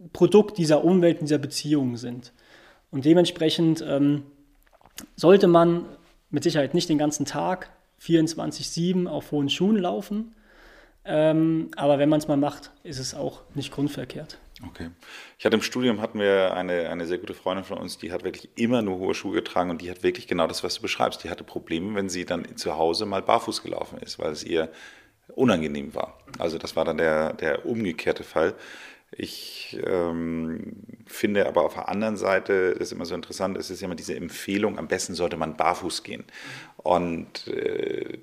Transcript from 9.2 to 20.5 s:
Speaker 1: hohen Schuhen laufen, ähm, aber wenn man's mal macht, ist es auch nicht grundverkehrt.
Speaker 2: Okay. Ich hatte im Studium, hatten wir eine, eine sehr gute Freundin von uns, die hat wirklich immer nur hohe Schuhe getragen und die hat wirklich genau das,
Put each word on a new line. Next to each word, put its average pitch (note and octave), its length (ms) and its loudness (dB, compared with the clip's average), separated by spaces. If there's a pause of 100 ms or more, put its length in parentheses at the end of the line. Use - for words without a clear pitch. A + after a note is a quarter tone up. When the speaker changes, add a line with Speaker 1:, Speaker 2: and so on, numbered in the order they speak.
Speaker 1:
hohen C#3+ 160 2
Schuhen G3 280 2
laufen, G#3 580 -4 (720)
ähm, D#3+ 720 4
aber C#3+ 220 4
wenn C#3+ 100 4
man's D3+ 200 4
mal D3 80 2
macht, C#3+ 360 -2 (100)
ist C#3+ 160 -12
es B2+ 160 -8
auch - 280 -8 (120)
nicht C3+ 180 -8
grundverkehrt. C#3+ 680 -6 (300)
Speaker 2:
Okay. E2 200 -12 (500)
Ich - 60 0
hatte A2 120 6
im G#2+ 60 2
Studium, B2 380 0
hatten A2 180 -4
wir G2 360 4
eine, F2 340 -2
eine E2+ 180 -6
sehr F2 120 -2
gute - 160 -10
Freundin F#2 300 -4
von F#2 120 -8
uns, F2 220 -10
die E2+ 140 -10
hat F2+ 120 -4
wirklich F2+ 320 -10
immer A#2 260 2
nur F#2+ 160 -2
hohe F#2 160 -2
Schuhe F#2+ 200 -6
getragen F2+ 360 -2
und E2+ 120 -6
die F2 80 -10
hat F2+ 120 -14
wirklich - 240 0
genau E2+ 200 0
das, F2 180 -4